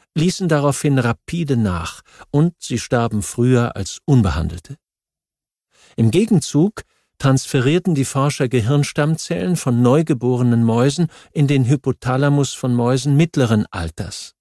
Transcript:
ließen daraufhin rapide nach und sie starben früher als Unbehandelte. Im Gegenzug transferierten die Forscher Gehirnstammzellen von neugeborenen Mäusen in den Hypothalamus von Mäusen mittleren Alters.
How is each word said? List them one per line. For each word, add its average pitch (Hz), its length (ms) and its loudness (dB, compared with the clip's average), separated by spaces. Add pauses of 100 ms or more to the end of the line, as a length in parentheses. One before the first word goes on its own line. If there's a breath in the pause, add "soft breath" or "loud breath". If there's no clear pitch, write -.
(160)
ließen 180 340 -2
daraufhin 143 500 2
rapide 135 560 -2
nach 90 460 -2 (300 loud breath)
und 160 280 2
sie 120 200 -6
starben 113 420 -2
früher 120 560 0
als - 260 -10
Unbehandelte. 85 720 0 (1200 soft breath)
Im 113 160 2
Gegenzug 190 720 0 (380)
transferierten 143 760 0
die 135 100 0
Forscher 139 420 -2
Gehirnstammzellen 147 1080 -2
von 120 240 0
neugeborenen 123 840 2
Mäusen 131 440 2 (260 loud breath)
in 147 140 0
den 135 180 2
Hypothalamus 135 880 0
von 127 200 -4
Mäusen 127 440 0
mittleren 123 520 2
Alters. - 720 -10